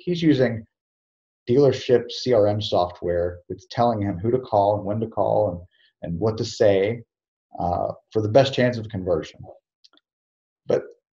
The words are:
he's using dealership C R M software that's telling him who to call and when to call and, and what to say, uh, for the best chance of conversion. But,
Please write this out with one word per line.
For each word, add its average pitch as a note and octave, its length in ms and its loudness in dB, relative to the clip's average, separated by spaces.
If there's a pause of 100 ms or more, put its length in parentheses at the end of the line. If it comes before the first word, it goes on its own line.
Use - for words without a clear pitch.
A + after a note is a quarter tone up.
he's F3 220 -4
using B2+ 420 2 (840)
dealership C3 600 2
C - 220 -4
R G#2 160 4
M G#2 120 0
software F2 800 -2 (100)
that's - 220 -14
telling A#2 300 0
him G2 180 -4
who A2 140 -2
to B2+ 80 0
call G#2 360 2
and F#2+ 80 -6
when G#2+ 140 -4
to A2 80 -4
call G#2+ 440 0
and, F2 100 -8 (420)
and E2+ 180 -6
what A2 180 0
to A#2+ 60 -4
say, G#2+ 580 2 (560)
uh, F#2 300 -2 (220)
for A2 120 -2
the G#2 60 0
best C3+ 260 4
chance B2 240 0
of A2 100 -10
conversion. F2+ 520 -4 (1300)
But, - 160 0 (300)